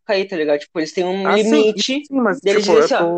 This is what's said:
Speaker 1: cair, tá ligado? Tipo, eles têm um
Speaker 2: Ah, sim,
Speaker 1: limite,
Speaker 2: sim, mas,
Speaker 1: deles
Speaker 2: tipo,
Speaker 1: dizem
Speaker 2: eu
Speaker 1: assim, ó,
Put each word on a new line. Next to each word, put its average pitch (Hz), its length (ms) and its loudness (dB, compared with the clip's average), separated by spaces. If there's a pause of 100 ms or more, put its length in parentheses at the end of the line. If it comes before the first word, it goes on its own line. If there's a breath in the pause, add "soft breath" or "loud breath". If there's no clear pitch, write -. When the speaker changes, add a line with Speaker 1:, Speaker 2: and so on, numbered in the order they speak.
Speaker 1:
cair, 196 220 -2
tá 196 100 -10
ligado? 147 220 0
Tipo, - 200 -12
eles 156 140 -4
têm 185 100 -2
um 190 240 -2
Speaker 2:
Ah, 180 100 2
sim, 220 60 2
Speaker 1:
limite, 220 600 0
Speaker 2:
sim, 269 160 -8
mas, 202 180 0
Speaker 1:
deles 202 240 0
Speaker 2:
tipo, 190 160 4
Speaker 1:
dizem 165 160 2
Speaker 2:
eu - 40 2
Speaker 1:
assim, 175 60 0
ó, - 20 0 (100)